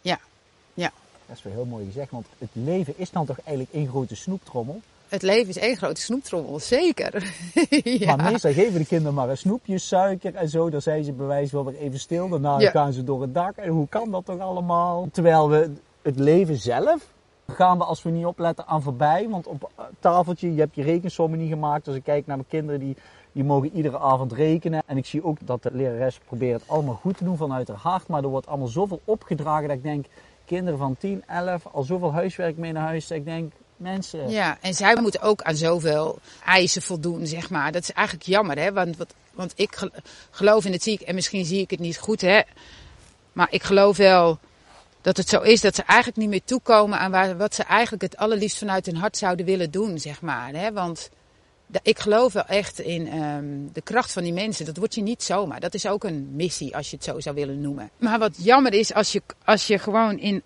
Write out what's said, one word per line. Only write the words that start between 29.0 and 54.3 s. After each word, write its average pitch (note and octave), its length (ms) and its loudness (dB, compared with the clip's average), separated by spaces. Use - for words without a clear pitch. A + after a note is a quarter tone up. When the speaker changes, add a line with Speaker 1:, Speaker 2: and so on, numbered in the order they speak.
Speaker 2:
opgedragen D3+ 640 -2
dat C#3+ 80 -2
ik B2+ 60 -12
denk, D3 240 -6
kinderen F3 340 -4
van C3+ 200 -2
tien, G3 280 -6
elf, F3 460 -6
al D3 100 -4
zoveel F3 300 -2
huiswerk E3+ 440 -2
mee E3 160 -6
naar D#3 140 -4
huis. D#3+ 200 -4
Dat E3 120 -6
ik C#3+ 60 -8
denk, E3 280 -8
mensen. F3+ 540 -8
Speaker 1:
Ja, G#3 300 0
en F#3 140 -4
zij G#3 260 4
moeten G#3+ 200 0
ook G#3+ 220 2
aan D#3+ 140 -2
zoveel D#3+ 600 0
eisen F#3 380 4
voldoen, E3+ 440 -6
zeg E3 240 -8
maar. D#3 220 -2
Dat E3 100 -4
is - 100 -10
eigenlijk F#3 340 -2
jammer, F#3 320 2
hè? F3+ 140 0
Want, F3+ 240 -2
wat, - 180 -12
want F3+ 240 -10
ik G3+ 200 -2
gel-, G3 140 -6
geloof G#3 340 4
in F#3+ 80 0
het F3 100 -2
ziek, G#3+ 180 -2
en - 140 -6
misschien F#3+ 300 -4
zie F#3 160 -2
ik F#3+ 100 -4
het E3+ 100 -6
niet E3+ 180 -6
goed, G#3+ 220 -4
hè? F#3+ 200 6
Maar F3 180 2
ik - 120 -2
geloof G3 340 6
wel F3+ 420 8
dat F#3 160 2
het F#3 120 -2
zo G#3+ 120 4
is A3 200 8
dat G3+ 140 4
ze - 80 -4
eigenlijk A#3 360 6
niet G#3+ 100 0
meer F#3+ 160 -2
toekomen G#3+ 540 4
aan F#3+ 120 -2
waar, F#3 260 2
wat G#3 180 -2
ze - 80 -4
eigenlijk G#3 400 0
het F3+ 140 -6
allerliefst G#3+ 420 -2
vanuit F#3+ 280 -4
hun E3+ 100 -4
hart G3 200 -4
zouden F3+ 300 -2
willen F3+ 240 0
doen, F#3 280 -4
zeg D3 240 -10
maar, C3+ 300 -6
hè? F#3+ 200 -4
Want F3 380 -6
da-, - 160 -4
ik A3+ 160 4
geloof A3 340 4
wel G3+ 140 -2
echt - 340 -2
in, E3 280 -4
ehm, D3 360 -6
de D#3 80 -10
kracht A#3 320 -2
van F3+ 100 -4
die E3+ 100 -4